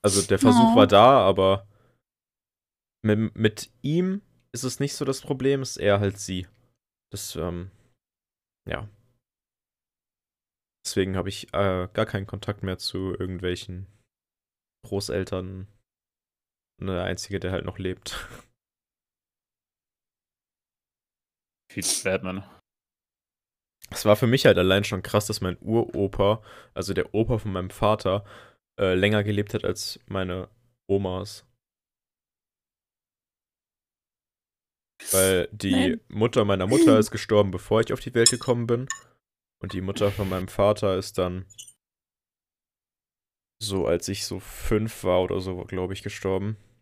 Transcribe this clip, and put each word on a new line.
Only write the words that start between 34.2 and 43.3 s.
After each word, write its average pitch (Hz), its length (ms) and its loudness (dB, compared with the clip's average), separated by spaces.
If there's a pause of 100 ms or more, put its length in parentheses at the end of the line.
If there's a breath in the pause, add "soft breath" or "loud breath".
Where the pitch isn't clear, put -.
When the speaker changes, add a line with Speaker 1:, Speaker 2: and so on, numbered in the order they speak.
Speaker 1:
Weil 95 380 2
die 98 200 -4
Speaker 2:
Nein. 90 360 2
Speaker 1:
Mutter 110 380 0
meiner 98 220 0
Mutter 147 320 6
ist 110 120 2
gestorben, 104 400 2
bevor 110 300 0
ich - 100 -2
auf 127 80 -4
die - 140 -12
Welt 117 160 6
gekommen 120 380 -2
bin. 120 200 -2 (720 soft breath)
Und 101 120 -8
die 92 80 -4
Mutter 98 300 0
von 101 180 -4
meinem 92 180 -4
Vater 101 500 2
ist - 200 -6
dann 90 280 -4 (2250)